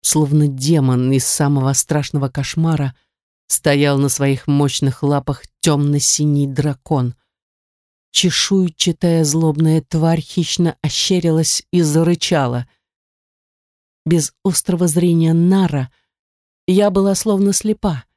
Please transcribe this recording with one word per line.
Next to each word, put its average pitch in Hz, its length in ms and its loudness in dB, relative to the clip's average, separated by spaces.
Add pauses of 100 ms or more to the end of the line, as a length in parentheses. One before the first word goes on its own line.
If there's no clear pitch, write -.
Словно 151 460 2
демон 131 640 0
из 135 160 0
самого 139 460 0
страшного 143 560 -4
кошмара 143 680 -4 (520)
стоял 143 520 2
на 139 100 2
своих 139 380 -2
мощных 143 560 0
лапах 143 400 -2 (160)
темно-синий 143 880 0
дракон. 135 680 -4 (1000)
Чешуйчатая 175 1120 0
злобная 156 580 2
тварь 165 400 -2
хищно - 600 -4
ощерилась 165 920 -2
и 175 100 2
зарычала. 151 840 0 (1400)
Без 160 260 0 (100)
острого 180 440 0
зрения 165 460 2
Нара, 170 580 2 (760)
я 208 240 2
была 196 240 0
словно 196 380 0
слепа. 202 540 -4 (120)